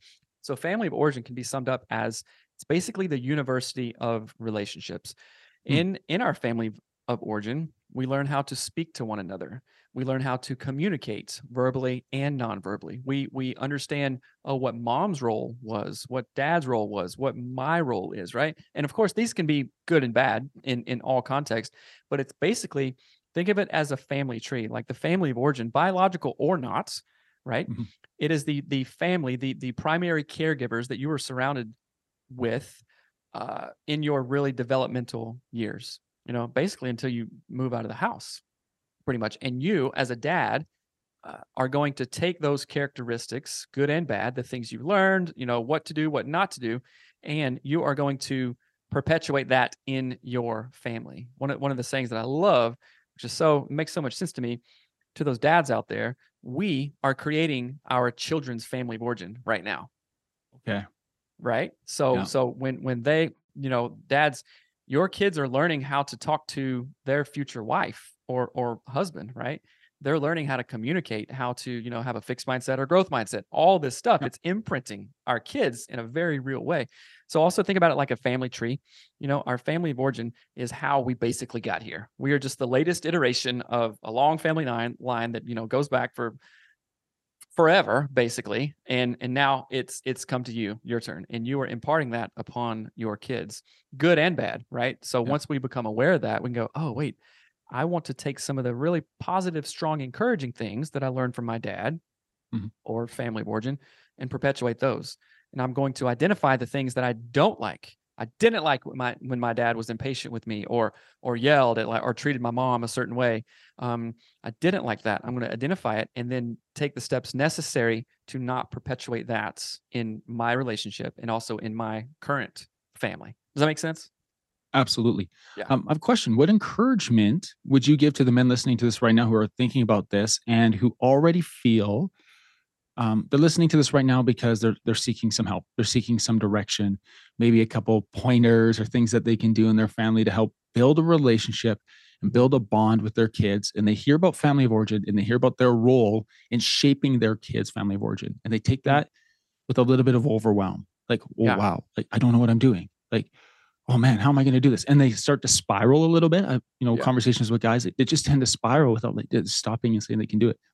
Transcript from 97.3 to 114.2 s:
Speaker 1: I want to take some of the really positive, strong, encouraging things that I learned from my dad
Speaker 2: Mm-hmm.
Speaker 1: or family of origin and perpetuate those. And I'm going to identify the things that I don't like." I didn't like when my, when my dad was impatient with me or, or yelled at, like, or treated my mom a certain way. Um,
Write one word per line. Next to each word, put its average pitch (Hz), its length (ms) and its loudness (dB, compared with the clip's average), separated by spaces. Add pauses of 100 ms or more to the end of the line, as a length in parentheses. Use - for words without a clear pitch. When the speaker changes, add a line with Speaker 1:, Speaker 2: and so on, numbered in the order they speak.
Speaker 1:
I 127 140 -2
want 170 220 -2
to 131 80 -8
take 139 240 -8
some 135 180 -4
of 131 80 -2
the 120 100 -2
really 156 280 -2 (180)
positive, 175 460 -4
strong, 156 340 -4
encouraging 135 520 -2
things 113 380 -6
that 135 120 -4
I 131 60 -2
learned 127 260 -2
from 120 100 -8
my 113 140 -4
dad 110 420 -6 (540)
Speaker 2:
Mm-hmm. 104 120 -6 (180)
Speaker 1:
or 117 220 -6
family 113 360 -8
of 107 60 -8
origin 113 300 -4 (400)
and 131 120 -10
perpetuate 127 480 -2
those. - 380 -2 (360)
And 135 80 -8
I'm 127 120 -2
going 135 220 -2
to 127 140 -2
identify 135 480 2
the 120 100 -4
things 131 280 -4
that 127 100 -2
I 123 80 0
don't 120 480 2
like." - 380 -8 (200)
I 110 80 -8 (120)
didn't 220 240 4
like 143 220 0
when - 140 -12
my, 123 220 -4
when 127 200 -6
my 120 140 0
dad 117 200 2
was 113 140 -8
impatient 123 440 -8
with 117 140 -10
me 107 200 -8
or, 117 260 0 (300)
or 123 120 -2
yelled 123 440 4
at, 113 100 -2
like, 113 140 -2
or 123 100 0
treated 131 300 -2
my 120 80 -2
mom 123 340 0
a 113 40 -6
certain 120 260 -6
way. 120 280 0 (360)
Um, 117 360 -6 (300)